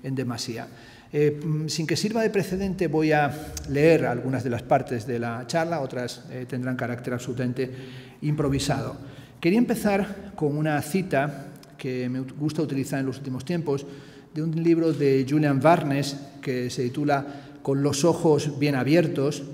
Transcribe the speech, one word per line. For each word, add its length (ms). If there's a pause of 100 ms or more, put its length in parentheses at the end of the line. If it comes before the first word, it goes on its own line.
en 100
demasía. 540 (440)
Eh, 320
mm, 240
sin 200
que 80
sirva 260
de 80
precedente, 580
voy 260
a 200 (360)
leer 360
algunas 380
de 80
las 100
partes 460
de 100
la 300
charla, 320
otras, 500
eh, 180
tendrán 280
carácter 380
absolutamente 580 (500)
improvisado. 760 (420)
Quería 180
empezar 760
con 200
una 260
cita 680 (300)
que 320
me 120
ut-, 160
gusta 240
utilizar 380
en 80
los 100
últimos 260
tiempos, 440 (460)
de 100
un 180
libro 300
de 360
Julian 340
Barnes 560 (240)
que 280
se 140
titula 420 (380)
Con 180
los 220
ojos 560
bien 160
abiertos 680 (120)